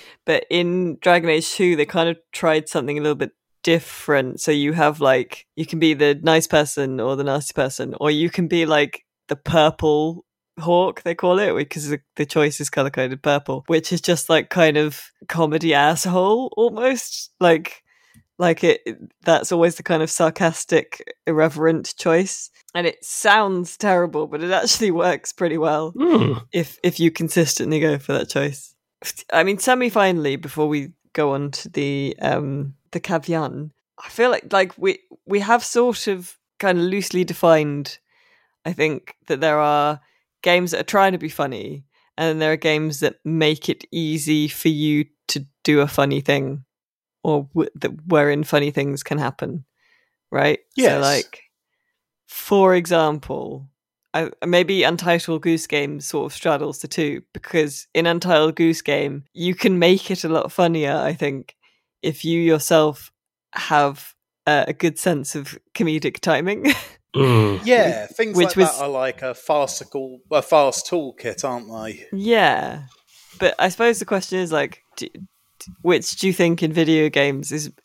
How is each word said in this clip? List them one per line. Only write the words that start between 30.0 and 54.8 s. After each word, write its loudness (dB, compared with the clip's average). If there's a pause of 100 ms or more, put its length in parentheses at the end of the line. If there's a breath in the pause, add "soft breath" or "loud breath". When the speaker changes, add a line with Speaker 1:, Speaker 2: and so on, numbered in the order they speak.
Speaker 1:
before -4
we -6 (180)
go 0
on -6
to -12
the, -4
um, -4 (160)
the -6
Cavian, -4 (300)
I -16
feel 0
like, -2
like, 2
we, -2 (260)
we 0
have 2
sort 0
of -6 (220)
kind 2
of 2
loosely -2
defined, 2 (680)
I -6
think, -4 (120)
that -2
there 2
are 2 (440)
games 4
that -2
are -2
trying 2
to 0
be -6
funny, -8 (340)
and 0
there 2
are 0
games -2
that 0 (100)
make 0
it -4
easy -2
for -2
you 0 (220)
to -6 (200)
do 4
a 2
funny 0
thing, -2 (600)
or -2
w-, 0
that -8
wherein 2
funny 0
things -4
can -4
happen, -6 (680)
right? 0 (180)
Speaker 3:
Yes. 4
Speaker 1:
So, 0
like, -2 (840)
for 2
example, -2 (440)
I, -4 (140)
maybe 2